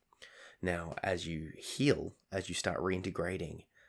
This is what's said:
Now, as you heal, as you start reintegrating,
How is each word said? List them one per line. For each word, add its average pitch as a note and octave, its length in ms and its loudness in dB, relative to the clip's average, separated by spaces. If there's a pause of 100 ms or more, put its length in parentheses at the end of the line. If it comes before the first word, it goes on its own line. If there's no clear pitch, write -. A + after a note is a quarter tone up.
(640)
Now, E2+ 400 0
as F2+ 240 0
you D#2+ 320 -2
heal, G#2 560 2 (160)
as F#2+ 180 -2
you F2 60 -2
start - 240 0
reintegrating, F2+ 840 0 (240)